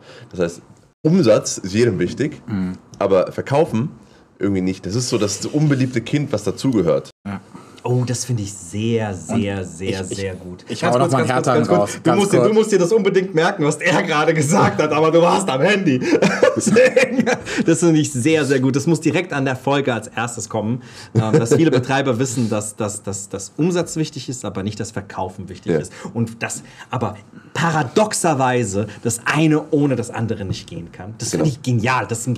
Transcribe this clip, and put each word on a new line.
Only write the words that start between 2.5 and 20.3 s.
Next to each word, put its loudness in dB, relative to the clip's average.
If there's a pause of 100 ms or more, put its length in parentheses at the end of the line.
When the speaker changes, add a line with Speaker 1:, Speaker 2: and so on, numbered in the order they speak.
Speaker 1:
aber 2
Verkaufen 0 (480)
irgendwie 0
nicht. -2
Das -6
ist -2
so 0
das -2
unbeliebte 0
Kind, -4
was -2
dazugehört. 0 (160)
Speaker 2:
Ja. -8 (440)
Speaker 3:
Oh, 0
das -4
finde -2
ich -10
sehr, -4
sehr, -4
Speaker 2:
Und -6
Speaker 3:
sehr, -6
Speaker 2:
ich, -8
ich, -8
Speaker 3:
sehr -6
gut. -16
Speaker 2:
ich -8
Speaker 3:
Ganz 2
Speaker 2:
hau 2
noch 2
Speaker 3:
kurz, -2
Speaker 2:
mal 4
Speaker 3:
ganz 0
kurz, 0
Speaker 2:
härter 4
Speaker 3:
ganz 2
Speaker 2:
raus, 4 (120)
Speaker 3:
kurz. -8
Du -12
Speaker 2:
ganz 4
Speaker 3:
musst 2
dir, 4
du 6
Speaker 2:
kurz. 4
Speaker 3:
musst 4
dir 6
das 2
unbedingt 2
merken, 2
was 2
er 2
gerade 2
gesagt 2
hat, 2
aber 4
du 6
warst 4
am 0
Handy. 4
<laughs> 2
Deswegen, 4 (420)
das 4
finde 4
ich 0
sehr, 2
sehr 2
gut. 2
Das -2
muss 2
direkt 0
an -2
der -2
Folge 0
als -4
erstes -6